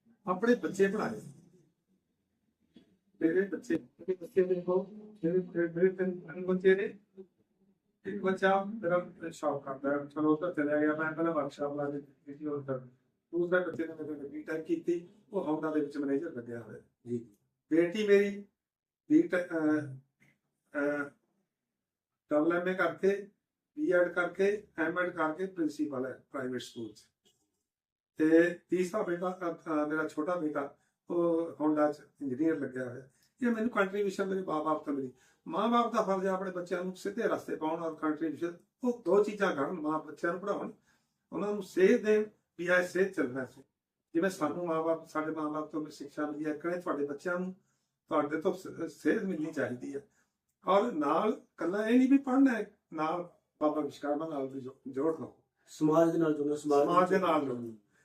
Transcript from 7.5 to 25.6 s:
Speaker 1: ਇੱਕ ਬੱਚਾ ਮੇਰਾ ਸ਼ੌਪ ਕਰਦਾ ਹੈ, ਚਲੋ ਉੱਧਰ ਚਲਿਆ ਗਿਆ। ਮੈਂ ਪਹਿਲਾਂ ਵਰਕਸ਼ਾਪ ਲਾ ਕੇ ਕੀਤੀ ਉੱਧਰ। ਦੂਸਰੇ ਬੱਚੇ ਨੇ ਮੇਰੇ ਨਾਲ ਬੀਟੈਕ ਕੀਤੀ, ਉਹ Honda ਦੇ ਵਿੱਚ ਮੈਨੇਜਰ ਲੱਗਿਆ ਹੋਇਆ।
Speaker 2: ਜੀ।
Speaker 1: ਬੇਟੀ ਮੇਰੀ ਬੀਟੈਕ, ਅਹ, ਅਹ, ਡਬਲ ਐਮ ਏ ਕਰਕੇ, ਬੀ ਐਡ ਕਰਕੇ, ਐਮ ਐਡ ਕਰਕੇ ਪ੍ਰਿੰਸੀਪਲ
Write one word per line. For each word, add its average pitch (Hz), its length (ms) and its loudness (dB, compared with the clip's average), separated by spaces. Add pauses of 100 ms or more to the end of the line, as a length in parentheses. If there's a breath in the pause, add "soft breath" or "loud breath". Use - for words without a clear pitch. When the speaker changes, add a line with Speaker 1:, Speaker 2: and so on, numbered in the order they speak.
Speaker 1:
ਇੱਕ 196 160 -6
ਬੱਚਾ 190 420 2
ਮੇਰਾ 180 480 -2 (200)
ਸ਼ੌਪ 143 320 -4
ਕਰਦਾ 139 280 -4
ਹੈ, 147 140 -2
ਚਲੋ 156 280 2
ਉੱਧਰ 139 200 -2
ਚਲਿਆ 147 260 2
ਗਿਆ। 151 160 2
ਮੈਂ 156 160 -2
ਪਹਿਲਾਂ 165 220 0
ਵਰਕਸ਼ਾਪ 143 420 -4
ਲਾ 143 140 -4
ਕੇ 143 120 -6
ਕੀਤੀ 143 460 -14
ਉੱਧਰ। 135 320 -4 (520)
ਦੂਸਰੇ 175 340 2
ਬੱਚੇ 160 220 -4
ਨੇ 160 60 -10
ਮੇਰੇ 151 220 -8
ਨਾਲ 139 120 -10
ਬੀਟੈਕ 156 380 -6
ਕੀਤੀ, 175 440 -2 (240)
ਉਹ 156 220 0
Honda 156 180 -2
ਦੇ 151 60 2
ਵਿੱਚ 139 180 -2
ਮੈਨੇਜਰ 143 360 -2
ਲੱਗਿਆ 120 280 -10
ਹੋਇਆ। 107 180 -16 (280)
Speaker 2:
ਜੀ। 120 180 -4 (460)
Speaker 1:
ਬੇਟੀ 175 360 2
ਮੇਰੀ 202 380 4 (640)
ਬੀਟੈਕ, 175 440 4
ਅਹ, 151 280 2 (1000)
ਅਹ, 143 300 -2 (1200)
ਡਬਲ 156 220 2
ਐਮ 175 140 -2
ਏ 185 60 0
ਕਰਕੇ, 190 540 0 (520)
ਬੀ 175 120 0
ਐਡ 175 220 4
ਕਰਕੇ, 190 540 0 (100)
ਐਮ 165 220 0
ਐਡ 180 100 0
ਕਰਕੇ 165 360 -2
ਪ੍ਰਿੰਸੀਪਲ 147 600 -2